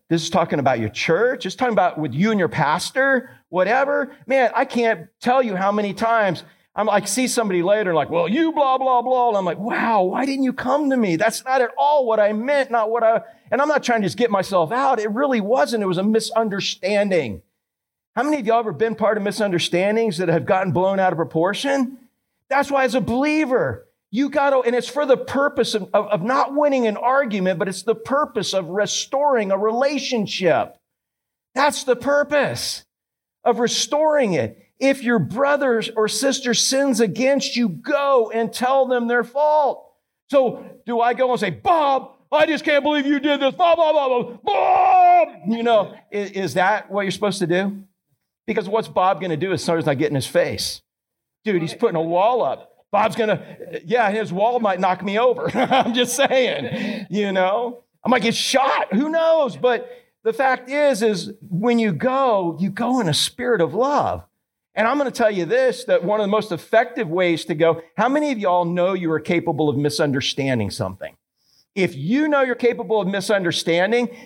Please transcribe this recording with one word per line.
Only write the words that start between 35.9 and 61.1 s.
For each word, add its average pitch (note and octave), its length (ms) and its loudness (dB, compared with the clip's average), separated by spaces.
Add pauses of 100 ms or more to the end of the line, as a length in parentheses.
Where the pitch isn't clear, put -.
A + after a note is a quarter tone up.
or G#3+ 100 2
sister B3 460 -2
sins C4+ 480 0
against C4 560 0
you, A#3+ 100 0
go C4 680 0
and A3+ 180 -2
tell B3+ 340 0
them B3 220 0
their A#3+ 180 0
fault. D4 600 0 (440)
So C4 340 2 (220)
do A#3 160 -2
I A#3+ 120 2
go B3+ 180 0
and A3+ 80 0
say, G3 100 -2
"Bob, C#4 640 0 (180)
I D4+ 140 4
just D#4 180 0
can't D4 180 2
believe D4 240 0
you C#4+ 140 0
did C#4+ 220 0
this, C4+ 140 2
blah, E4+ 200 4
blah, D#4+ 160 4
blah, C#4+ 160 2
blah, B3 340 -2
Bob"? F#4 840 6 (200)
You A3+ 160 -2
know, A3+ 300 4 (200)
i-, - 20 -4
is F#3+ 380 -4
that F#3 360 0
what G3 120 -4
you're G3 100 -2
supposed G3+ 280 -2
to F3 80 -2
do? G3 360 -2 (640)
Because G3+ 220 -2
what's G#3+ 180 -2
Bob F#3 320 2
gonna F3 160 -4
do F3+ 160 -2
as D#3+ 100 -2
soon E3 180 0
as D#3 80 -2
I C#3+ 80 2
get C#3+ 140 0
in C#3+ 60 -2
his C3 120 -2
face? D3+ 540 -2 (640)
Dude, F#3 180 0
he's D#3+ 120 -6
putting F#3+ 240 0
a D#3+ 40 0
wall F#3 400 0
up. - 480 -6
Bob's G#3 280 0
gonna, G#3+ 400 -2 (260)
yeah, G#3 280 0
his G#3 200 -4
wall A#3 300 0
might F#3+ 180 0
knock F#3 240 0
me G3+ 160 -2
over. A#3+ 320 2
<laughs> - 20 -6
I'm A#3+ 400 2
just B3 220 -2
saying, G#3+ 920 -2
you G3+ 240 -2
know? G#3+ 500 -2 (180)
I - 60 -6
might A#3+ 140 2
get A3 120 0
shot. C4 600 0
Who C#4+ 160 0
knows? D#4+ 480 2
But A#3+ 340 -2 (320)
the A3 80 -2
fact B3+ 380 0
is, C#4 340 2
is G#3 380 -2